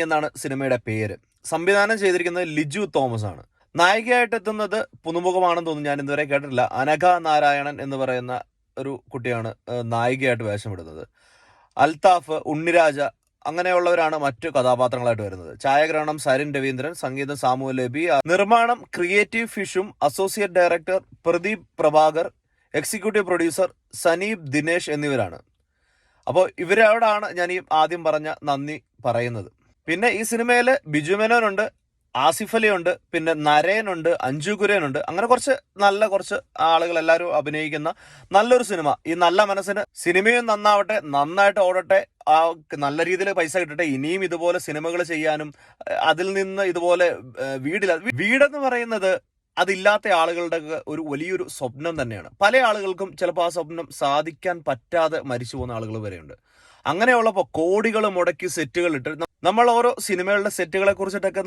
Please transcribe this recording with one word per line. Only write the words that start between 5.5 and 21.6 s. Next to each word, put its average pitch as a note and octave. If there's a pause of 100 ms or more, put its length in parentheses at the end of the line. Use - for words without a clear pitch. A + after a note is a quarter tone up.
തോന്നുന്നു, D3
ഞാൻ C#3+
ഇതുവരെ C#3+
കേട്ടിട്ടില്ല. C#3 (180)
അനഘ D3+ (220)
നാരായണൻ D3 (100)
എന്ന് C#3
പറയുന്ന B2+ (480)
ഒരു C3+ (200)
കുട്ടിയാണ്, A#2 (240)
ഏഹ്, A#2+ (100)
നായികയായിട്ട് B2
വേഷമിടുന്നത്. F2 (840)
അൽത്താഫ്, D#3+ (160)
ഉണ്ണിരാജ D#3+ (500)
അങ്ങനെയുള്ളവരാണ് F3
മറ്റു C#3
കഥാപാത്രങ്ങളായിട്ട് B2
വരുന്നത്. F2+ (140)
ഛായാഗ്രഹണം D3+ (100)
സരിൻ C#3+
രവീന്ദ്രൻ, C3+ (100)
സംഗീതം C#3
സാമുവൽ C3
എബി, D3 (280)
നിർമ്മാണം A#3 (180)
ക്രിയേറ്റീവ് G3+
ഫിഷും, G3 (200)
അസോസിയേറ്റ് F#3+
ഡയറക്ടർ F3 (260)
പ്രദീപ് F3 (140)